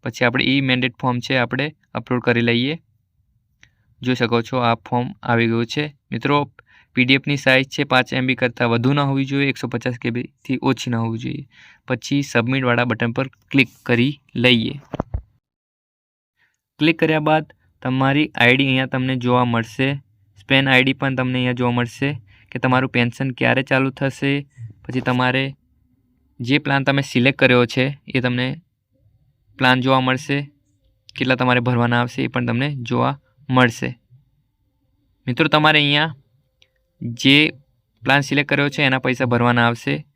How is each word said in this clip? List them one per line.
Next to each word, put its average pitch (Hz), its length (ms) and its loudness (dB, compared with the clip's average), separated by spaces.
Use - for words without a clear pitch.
પછી 127 220 -4
આપણે 123 200 2
ઈ 135 160 2
મેન્ડેટ 127 400 0
ફોર્મ 123 180 -2
છે 131 180 -4
આપણે 131 380 -2
અપલોડ 120 260 -2
કરી 117 200 2
લઈએ. 120 380 0
જોઈ 123 120 0
શકો 117 280 0
છો 131 140 -6
આ 120 180 2
ફોર્મ 123 480 -6
આવી 117 240 2
ગયું 117 200 0
છે. 151 300 -6
મિત્રો, 139 400 -2
પી 127 100 2
ડી 135 100 4
એફની 143 220 0
સાઇઝ 131 320 2
છે - 160 -4
પાંચ 127 280 0
એમ 131 140 -2
બી 127 80 0
કરતાં 120 340 -2
વધુ 117 240 2
ન 143 80 0
હોવી 139 240 0
જોઈએ, 139 240 0
એકસો 127 200 -6
પચાસ 120 300 -6
કે 120 120 -4
બીથી 120 520 -8
ઓછી 127 280 -2
ન 117 40 -2
હોવી 113 240 -2
જોઈએ. 135 300 -10
પછી 139 340 -4
સબમિટવાળા 123 640 0
બટન 117 280 -2
પર 135 160 -4
ક્લિક - 400 0
કરી 127 340 0
લઈએ. 123 460 2
ક્લિક 160 200 2
કર્યા 156 220 0
બાદ 156 320 0
તમારી 135 520 0
આઈ 120 220 4
ડી 139 100 0
અહીંયા 131 200 0
તમને 131 300 -4
જોવા 123 280 0
મળશે, 123 580 -2
સ્પેન 135 280 0
આઈ 127 140 6
ડી 135 100 2
પણ 135 220 -2
તમને 127 240 -2
અહીંયા 123 140 0
જોવા 123 180 0
મળશે 120 500 -4
કે - 60 -8
તમારું 131 320 2
પેન્શન 120 400 -2
ક્યારે 123 320 0
ચાલુ 135 280 0
થશે. 139 560 -4
પછી 127 160 -4
તમારે 127 540 -2
જે 127 180 0
પ્લાન 139 260 0
તમે 139 180 0
સિલેક્ટ 131 360 0
કર્યો 123 280 4
છે 135 340 -2
એ 131 60 0
તમને 127 400 -4
પ્લાન 127 220 4
જોવા 131 200 4
મળશે, 139 520 -2
કેટલા 131 180 0
તમારે 123 260 2
ભરવાના 120 400 0
આવશે 123 220 -4
એ 127 40 -2
પણ 123 200 -4
તમને 127 280 -4
જોવા 123 440 -2
મળશે. 123 500 2
મિત્રો, 135 220 -2
તમારે 151 300 4
અહીંયા 147 360 2
જે 135 500 2
પ્લાન 135 160 4
સિલેક્ટ 139 280 -2
કર્યો 143 200 0
છે 147 140 -4
એના 131 160 2
પૈસા 127 260 -2
ભરવાના 120 420 2
આવશે. 139 500 -4